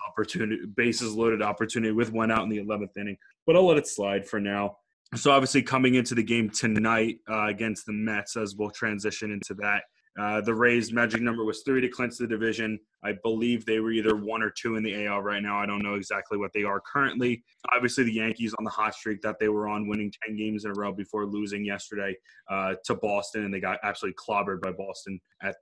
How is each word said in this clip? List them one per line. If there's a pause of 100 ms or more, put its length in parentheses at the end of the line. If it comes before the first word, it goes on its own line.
opportunity,
bases
loaded
opportunity
with
one
out
in
the
eleventh
inning. (280)
But
I'll
let
it
slide
for
now. (380)
So
obviously
coming
into
the
game
tonight, (100)
uh,
against
the
Mets,
as
we'll
transition
into
that, (360)
uh,
the
Rays'
magic
number
was
three
to
clinch
the
division. (240)
I (100)
believe
they
were
either
one
or
two
in
the
A
L
right
now.
I
don't
know
exactly
what
they
are
currently. (300)
Obviously,
the
Yankees
on
the
hot
streak
that
they
were
on,
winning (120)
ten
games
in
a
row
before
losing
yesterday, (340)
uh, (100)
to
Boston,
and
they
got
absolutely
clobbered
by
Boston (220)
at